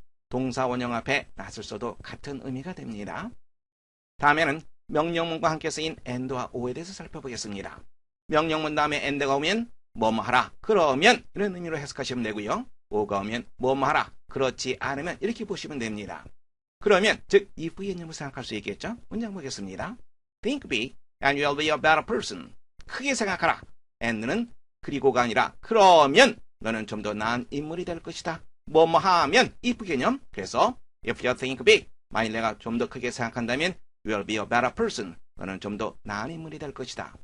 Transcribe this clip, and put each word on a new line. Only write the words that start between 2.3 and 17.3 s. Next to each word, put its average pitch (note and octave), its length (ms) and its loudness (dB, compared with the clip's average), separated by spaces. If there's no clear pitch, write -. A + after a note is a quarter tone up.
의미가 C#3 300 -8
됩니다. A#2 560 -10
다음에는 D3 420 4
명령문과 E3 640 0
함께 D#3 200 -2
쓰인 D#3 260 -4
and와 B2+ 460 -4
or에 B2 220 -4
대해서 E3+ 180 -10
살펴보겠습니다. A#2 920 -10
명령문 D#3 460 2
다음에 D3 280 2
and가 C#3 340 0
오면 F#3+ 340 0
"뭐뭐 A2 280 2
하라, A#2+ 380 2
그러면" F3 640 4
이런 G3 200 -2
의미로 E3+ 240 -6
해석하시면 C3 460 -6
되고요. A2 420 -2
or가 G2+ 300 0
오면 A2+ 260 -4
"뭐뭐 C3+ 300 2
하라, C#3+ 260 2
그렇지 C3 520 -2
않으면" C#3 400 -6
이렇게 A3+ 240 -4
보시면 D#3+ 340 -8
됩니다. G#2 460 -6
그러면, G#3 380 4
즉 G3 300 6